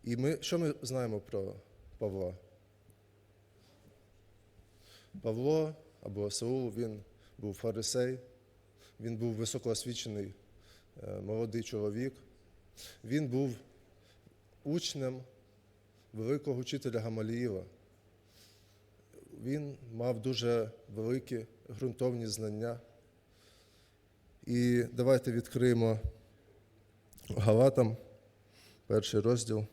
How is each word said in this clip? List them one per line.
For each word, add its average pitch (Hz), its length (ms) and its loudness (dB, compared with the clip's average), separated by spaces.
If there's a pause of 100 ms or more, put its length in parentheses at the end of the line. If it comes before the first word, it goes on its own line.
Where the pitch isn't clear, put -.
І 117 140 -2
ми, 143 240 2
що - 180 0
ми 156 220 2
знаємо 120 380 -2
про 98 360 -6 (420)
Павла? 95 360 -2 (3000)
Павло 151 540 2 (260)
або 101 300 -2
Саул – 123 460 -2
він 110 260 -4 (340)
був 101 160 -6
фарисей, 120 640 -2 (800)
він 117 180 -6
був 117 160 0
високоосвічений, 110 1000 -4 (680)
е, 98 180 -6
молодий 110 420 -2
чоловік. 110 500 -2 (880)
Він 139 240 0
був 127 280 0 (1080)
учнем 135 600 -4 (880)
великого 127 480 0
вчителя 120 380 -2
Гамаліїла. 110 640 -2 (1800)
Він 143 340 -4 (160)
мав 117 280 -2
дуже 117 500 2 (240)
великі 117 500 -2 (240)
ґрунтовні 123 580 -2
знання. 110 520 -4 (1700)
І 120 380 4 (100)
давайте 123 380 6
відкриємо 117 680 4 (1300)
Галатам, 113 680 6 (920)
перший 107 320 4
розділ. 110 540 2